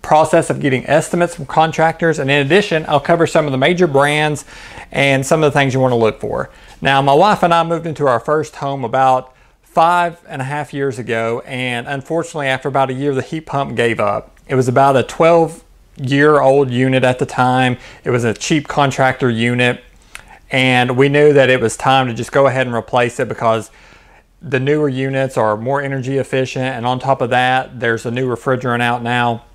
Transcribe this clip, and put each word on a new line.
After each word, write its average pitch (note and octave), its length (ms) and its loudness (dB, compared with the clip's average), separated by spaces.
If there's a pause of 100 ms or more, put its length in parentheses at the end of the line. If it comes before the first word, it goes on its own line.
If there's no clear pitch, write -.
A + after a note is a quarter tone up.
process D#3 480 2
of C3 80 -4
getting C3 280 -2
estimates E3+ 460 0
from C#3+ 140 -12
contractors. D#3+ 720 0
And C3+ 100 -2
in C#3+ 160 2
addition, E3 420 0
I'll D3 120 2
cover E3 260 2
some D#3 220 0
of C#3 40 -4
the C3 60 -2
major E3+ 300 2
brands D3 580 0 (460)
and C#3 340 0
some D#3 180 2
of D3 80 4
the D3 80 0
things C3+ 140 0
you C3 60 0
wanna B2+ 160 2
look A2+ 240 2
for. - 320 -6 (320)
Now, C#3 180 2
my C#3 140 4
wife F#3+ 260 4
and E3+ 100 2
I E3+ 120 4
moved E3 240 -4
into C#3+ 180 -4
our A#2+ 140 2
first D3+ 380 -4
home C#3 260 -6
about B2+ 500 0 (280)
five F3 560 0 (100)
and D3 140 -10
a B2+ 40 -6
half C#3+ 280 -8
years C#3 240 -4
ago, A2+ 480 -4
and B2 420 -6
unfortunately, D3 600 -6
after C3 200 -2
about C3+ 220 0
a C3 40 -6
year, C#3 200 -2
the C3 80 -2
heat D#3 240 -8
pump C3+ 300 -6
gave A#2 240 -2
up. G#2 320 -4 (160)
It C#3 80 -4
was B2+ 120 2
about C3+ 300 4
a A2+ 60 2
twelve-year-old C#3+ 1700 2
unit C3 320 2
at B2+ 160 0
the C#3 80 -2
time. B2+ 500 0 (260)
It - 60 -4
was A#2+ 140 0
a A2+ 100 0
cheap - 340 -2
contractor C3+ 640 0
unit, B2 540 0 (680)
and B2+ 460 2
we C3+ 100 4
knew D3 260 4
that C3 180 6
it B2+ 100 2
was A2 160 -2
time C3 300 2
to A#2 80 -6
just A#2+ 160 -8
go C#3 160 4
ahead C3 180 0
and A#2+ 100 -6
replace A#2+ 440 -2
it A#2 100 -4
because A2+ 400 -2 (720)
the C3+ 180 -4
newer D3 300 0
units C3+ 480 -4
are G#2+ 180 2
more C3 280 -4
energy C3+ 340 -4
efficient, C3 580 -4
and A#2 120 -4
on B2+ 120 -2
top C3+ 220 -2
of A#2+ 80 -2
that, B2+ 500 0
there's A#2 280 -2
a A#2 40 -4
new B2+ 160 -4
refrigerant A#2+ 540 -2
out A#2+ 220 -2
now. A#2+ 400 -2 (120)